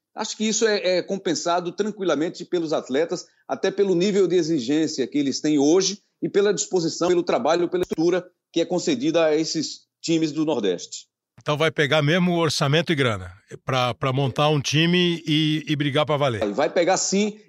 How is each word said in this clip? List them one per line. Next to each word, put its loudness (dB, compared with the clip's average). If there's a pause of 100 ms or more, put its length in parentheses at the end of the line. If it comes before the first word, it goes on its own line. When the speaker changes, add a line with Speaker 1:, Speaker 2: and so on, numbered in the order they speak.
(160)
Speaker 1:
acho -8
que -2
isso 0
é, 0
é -2
compensado -4
tranquilamente -4
pelos -4
atletas, -2 (220)
até -4
pelo 2
nível 2
de 0
exigência 0
que -4
eles -2
têm 2
hoje 2 (200)
e -4
pela 2
disposição, -2
pelo 2
trabalho, 2
pela -2
estrutura 0 (260)
que 0
é 0
concedida 0
a 2
esses -4 (200)
times 0
do -2
Nordeste. -4 (340)
Speaker 2:
Então -2
vai 0
pegar 0
mesmo 2
o 0
orçamento 0
e 0
grana -2 (320)
pra, 0
pra -2
montar 0
um 2
time 2
e, 0
e 0
brigar 0
pra 0
valer. 0
Speaker 1:
Vai 0
pegar 2
sim, -2